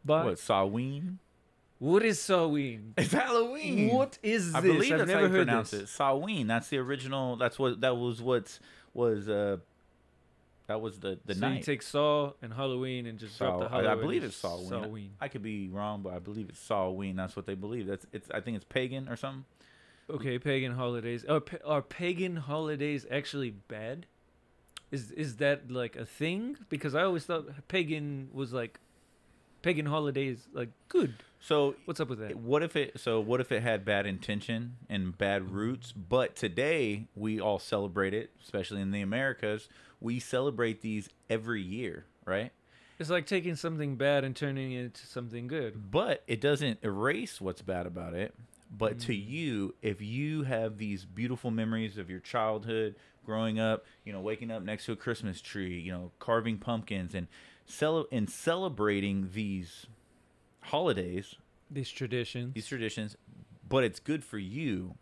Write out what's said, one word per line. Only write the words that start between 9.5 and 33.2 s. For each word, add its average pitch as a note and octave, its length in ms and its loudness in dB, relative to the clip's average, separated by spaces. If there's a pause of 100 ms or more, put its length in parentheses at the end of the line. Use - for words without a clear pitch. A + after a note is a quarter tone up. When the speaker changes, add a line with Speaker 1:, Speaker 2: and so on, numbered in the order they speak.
Speaker 2:
that A2 120 -2
was F#2+ 200 -8
the, F#2 260 -4
the G2+ 80 -2
Speaker 1:
So G#2 140 2
you C3+ 80 2
Speaker 2:
night. - 80 -4
Speaker 1:
take C#3+ 180 -2
Saw D3 580 2
and A2+ 140 -10
Halloween B2+ 500 -2
and A2+ 140 -10
just G#2+ 180 -14
drop F2+ 240 0
Speaker 2:
Saw-, F#2 80 -2
Speaker 1:
the B2 60 -4
Speaker 2:
I, B2+ 60 2
I - 20 4
Speaker 1:
Halloween G#2+ 180 4
Speaker 2:
believe F3+ 220 0
Speaker 1:
and A2+ 80 -4
Speaker 2:
it's - 100 -12
Samhain. F2+ 280 -4
Speaker 1:
Samhain. G#2+ 420 -6 (100)
Speaker 2:
I C#3 80 -4
could A#2+ 140 -8
be G#2 260 -6
wrong, G2+ 340 -4
but F#2 120 -6
I F2 60 -6
believe G#2 280 -8
it's - 120 -18
Samhain. F#2+ 560 0
That's F#2 200 -4
what G2 80 -6
they G2 100 -4
believe. G#2 320 -6
That's, G2 260 -4
it's, - 180 -12
I G#2+ 100 -2
think A2+ 160 -4
it's F#2+ 80 -8
pagan C3 460 -4
or A#2 60 -4
something. C3+ 280 -10 (640)
Speaker 1:
Okay, C3 300 -2
pagan C3 340 0
holidays. A#2+ 540 -2
Are D#3 140 4
pa-, D#3+ 260 -12
are D3 160 2
pagan F3 540 -2
holidays D3 720 -2
actually C#3 400 -2
bad? A2 560 -10 (840)
Is, A#2+ 200 -6
is C#3 240 -4
that, C#3+ 340 2
like, B2 260 -4
a A#2 80 -8
thing? G3 540 -4 (100)
Because C#3+ 260 -4
I D#3+ 100 4
always F3 200 2
thought D#3+ 220 -2 (200)
pagan D3 640 -2
was, C3 220 -6
like, A#2 260 -4 (840)
pagan D3+ 240 2
holidays, C3+ 680 0
like, B2 160 -4 (200)
good. F#3 260 4 (260)
Speaker 2:
So C#3+ 340 4 (120)
Speaker 1:
What's E3 120 -6
up C3+ 120 -2
with A2+ 80 -4
that? G#2+ 180 -6
Speaker 2:
what B2+ 260 2
if E3+ 140 -2
it, - 240 0
so A2+ 180 4
what A#2 220 4